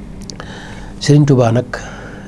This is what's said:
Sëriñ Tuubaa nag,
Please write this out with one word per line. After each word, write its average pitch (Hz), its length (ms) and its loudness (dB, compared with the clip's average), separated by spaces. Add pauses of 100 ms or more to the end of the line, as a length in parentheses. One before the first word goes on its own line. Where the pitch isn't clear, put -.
(1000)
Sëriñ 147 260 6
Tuubaa 123 260 6
nag, 123 140 2 (600)